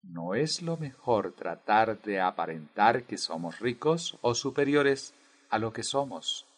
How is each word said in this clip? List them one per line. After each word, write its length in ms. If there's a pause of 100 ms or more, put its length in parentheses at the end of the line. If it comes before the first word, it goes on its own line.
¿No 320
es 280
lo 160
mejor 540
tratar 680
de 220
aparentar 800
que 140
somos 420
ricos 640
o 120
superiores 800 (380)
a 80
lo 160
que 80
somos 640 (120)